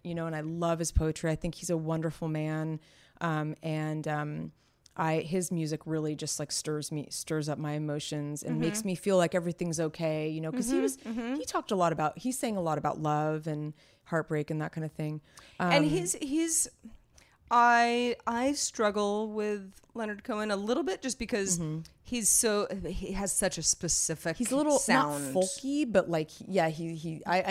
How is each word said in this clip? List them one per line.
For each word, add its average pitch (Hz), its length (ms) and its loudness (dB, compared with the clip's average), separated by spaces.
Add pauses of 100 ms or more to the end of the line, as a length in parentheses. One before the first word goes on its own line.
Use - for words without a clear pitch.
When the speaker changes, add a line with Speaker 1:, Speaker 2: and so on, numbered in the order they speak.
Speaker 1:
you 170 100 -6
know, 165 100 -2
and 160 120 -4
I - 20 -4
love 165 400 0
his 165 140 -2
poetry. 160 360 2
I 156 60 2
think 165 200 -4
he's - 140 -6
a 175 60 2
wonderful 160 540 -2
man. 156 500 -2 (400)
Um, 156 420 -2
and, 156 460 -2
um, 151 440 -4 (440)
I, 160 220 2
his 160 340 -2
music 156 340 0
really 156 300 -2
just, 151 240 -4
like, 147 140 -6
stirs 151 400 -4
me, 151 180 -4
stirs 156 380 -2
up 143 100 -2
my 147 140 -4
emotions 151 680 -4
and - 120 -4
Speaker 2:
Mm-hmm. 156 80 0
Speaker 1:
makes 208 240 0
me 185 100 0
feel 190 220 2
like 175 180 4
everything's 170 460 -2
okay, 156 480 -2
you 160 100 -4
know, 160 140 -4
'cause 247 160 -2
he 294 60 2
Speaker 2:
Mm-hmm, 370 60 4
Speaker 1:
was, 320 140 0
Speaker 2:
mm-hmm. 233 400 -6
Speaker 1:
he 311 80 -4
talked - 280 -4
a 214 40 2
lot 170 160 4
about, 156 280 0
he 254 120 -4
sang 233 240 -2
a 190 60 0
lot 160 160 0
about 147 240 -2
love 156 460 0
and 151 260 -4 (320)
heartbreak 156 440 0
and 156 120 -2
that 156 100 -4
kind 160 140 -6
of 151 80 -8
thing. 151 260 -4 (400)
Speaker 2:
And 226 240 4
Speaker 1:
Um, 302 60 4
Speaker 2:
he's, 349 320 0
he's, 320 480 0 (800)
I, 240 680 6 (100)
I 240 260 2
struggle 208 760 0
with 208 400 -4 (220)
Leonard 208 300 -6
Cohen 214 280 -2
a 202 60 4
little 233 260 2
bit 320 180 -2
just 254 160 -2
because 196 420 0
Speaker 1:
Mm-hmm. 156 200 -2 (240)
Speaker 2:
he's 233 240 -2
so, 208 400 4 (180)
he 185 280 -4
has 196 180 -2
such - 260 0
a 160 60 -4
specific - 720 0
Speaker 1:
He's 233 160 -2
a 262 60 4
little, 294 220 6
Speaker 2:
sound. 262 540 2
Speaker 1:
not 185 100 4
folky, 277 460 -2
but, 196 200 4
like, 160 200 0
he, - 200 -16
yeah, 180 200 4
he, 165 260 -6
he, 160 300 -8
I, 175 260 4